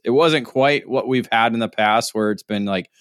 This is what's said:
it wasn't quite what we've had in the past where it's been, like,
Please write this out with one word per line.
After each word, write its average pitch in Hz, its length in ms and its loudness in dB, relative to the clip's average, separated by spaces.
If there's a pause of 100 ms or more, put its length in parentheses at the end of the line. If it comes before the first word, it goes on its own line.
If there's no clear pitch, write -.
it 113 80 -2
wasn't 151 340 2
quite 139 420 0
what 117 200 -2
we've 127 240 0
had 113 220 2
in 117 60 -2
the 113 80 -2
past 110 460 0
where 107 180 0
it's 104 120 -6
been, 101 220 -4
like, 95 240 -4 (120)